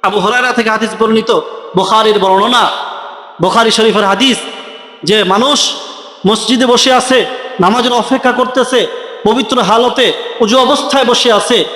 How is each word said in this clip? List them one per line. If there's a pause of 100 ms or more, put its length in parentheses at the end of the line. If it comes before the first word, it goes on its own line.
আবু
হুরায়রা
থেকে
হাদিস
বর্ণিত, (360)
বুখারীর
বর্ণনা, (720)
বুখারী
শরীফের
হাদিস, (640)
যে
মানুষ (520)
মসজিদে
বসে
আছে, (340)
নামাজের
অপেক্ষা
করতেছে, (400)
পবিত্র
হালতে, (280)
উজু
অবস্থায়
বসে
আছে (120)